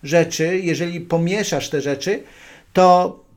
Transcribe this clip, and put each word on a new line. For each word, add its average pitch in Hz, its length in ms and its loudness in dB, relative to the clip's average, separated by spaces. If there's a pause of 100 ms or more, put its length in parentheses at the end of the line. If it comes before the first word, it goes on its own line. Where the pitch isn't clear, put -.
rzeczy, 165 560 0
jeżeli 170 420 -4
pomieszasz 170 680 -2
te 147 120 -4
rzeczy, 143 420 -4 (500)
to 180 460 4 (180)